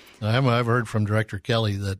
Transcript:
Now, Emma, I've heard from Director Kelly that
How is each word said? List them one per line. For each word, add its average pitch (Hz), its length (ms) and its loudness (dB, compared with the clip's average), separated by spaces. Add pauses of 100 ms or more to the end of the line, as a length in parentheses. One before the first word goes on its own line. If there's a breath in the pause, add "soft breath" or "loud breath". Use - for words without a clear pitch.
(220 soft breath)
Now, 104 80 -2
Emma, 127 200 2
I've 120 160 2
heard 117 220 0
from 107 180 0
Director 107 320 -2
Kelly 110 400 0
that 98 220 -6